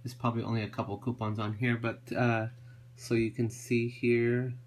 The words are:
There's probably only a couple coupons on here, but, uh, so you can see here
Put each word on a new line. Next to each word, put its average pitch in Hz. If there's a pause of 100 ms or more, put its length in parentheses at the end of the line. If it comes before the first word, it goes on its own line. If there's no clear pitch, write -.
There's 117
probably 113
only 110
a 101
couple 101
coupons 107
on 107
here, 117
but, 113 (100)
uh, 113 (500)
so -
you 113
can 113
see 120
here 120 (140)